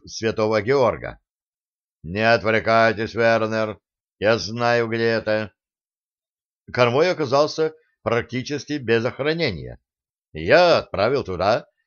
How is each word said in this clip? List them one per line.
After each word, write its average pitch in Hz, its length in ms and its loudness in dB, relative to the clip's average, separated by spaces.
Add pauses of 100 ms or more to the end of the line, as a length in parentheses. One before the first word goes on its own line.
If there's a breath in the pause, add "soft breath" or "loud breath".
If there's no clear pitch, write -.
Святого 110 560 -2
Георга. 101 560 0 (840)
Не 107 280 0
отвлекайтесь, 110 840 2
Вернер, 110 640 0 (400)
я 110 160 2
знаю, 117 520 -2
где 113 160 -2
это. 107 480 -2 (1200)
Конвой 127 380 2
оказался 151 640 0 (300 soft breath)
практически 123 680 -4
без 117 320 0
охранения. 120 760 -4 (520)
Я 131 460 4
отправил 110 440 -2
туда 92 460 -2 (180)